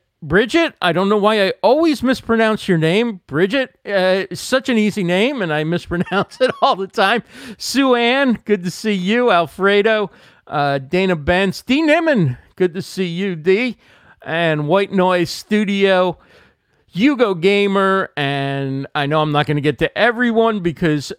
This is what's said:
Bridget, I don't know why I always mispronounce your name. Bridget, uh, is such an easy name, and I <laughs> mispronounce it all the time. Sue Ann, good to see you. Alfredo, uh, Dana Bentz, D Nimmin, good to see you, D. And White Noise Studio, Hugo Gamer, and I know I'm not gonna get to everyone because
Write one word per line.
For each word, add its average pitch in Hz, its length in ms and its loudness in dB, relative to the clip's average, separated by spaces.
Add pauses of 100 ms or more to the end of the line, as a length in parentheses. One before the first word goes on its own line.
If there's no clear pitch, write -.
(220)
Bridget, 208 600 0
I 175 100 2
don't 185 160 0
know 208 80 2
why 208 320 2
I - 60 -2 (100)
always 294 400 2
mispronounce 226 640 0
your 180 100 2
name. 185 500 0
Bridget, 196 600 -2
uh, 185 420 0
is - 120 -10
such 262 260 -2
an 247 100 2
easy 208 280 0
name, 214 360 0
and 165 120 -2
I 151 100 -2
<laughs> 160 120 -2
mispronounce 180 680 -4
it 254 100 0 (100)
all 269 140 2
the 190 120 -8
time. 214 360 0 (340)
Sue 262 380 0
Ann, 240 480 0
good 208 220 0
to 185 40 -6
see 220 220 -4
you. 214 400 0
Alfredo, 202 800 0 (360)
uh, 143 320 -2
Dana 180 360 -2
Bentz, 175 460 -2
D 269 200 0
Nimmin, 294 560 2 (200)
good 180 160 0
to - 80 -8
see 185 260 -6
you, 175 300 -4
D. 190 400 0 (440)
And 156 460 -2
White 196 240 0
Noise 185 380 2
Studio, 196 880 0 (720)
Hugo 226 460 2
Gamer, 190 840 0
and 139 800 -4
I 143 100 -2
know 156 160 0
I'm 151 120 -2
not 147 140 2
gonna 147 120 0
get 143 200 0
to - 180 -2
everyone 226 640 2
because 156 580 -2